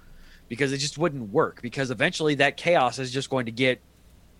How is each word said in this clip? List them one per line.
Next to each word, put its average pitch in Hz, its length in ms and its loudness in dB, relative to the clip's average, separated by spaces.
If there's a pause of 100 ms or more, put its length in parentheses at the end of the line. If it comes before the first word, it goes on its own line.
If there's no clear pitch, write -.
(500)
because 131 220 0
it 139 60 -2
just 139 220 -6
wouldn't 139 340 -2
work, 123 300 0
because 127 260 -4
eventually 151 460 0
that 139 220 2
chaos 135 420 2
is 131 120 -4
just 135 200 -4
going 127 160 -2
to 117 40 -8
get 127 280 2 (600)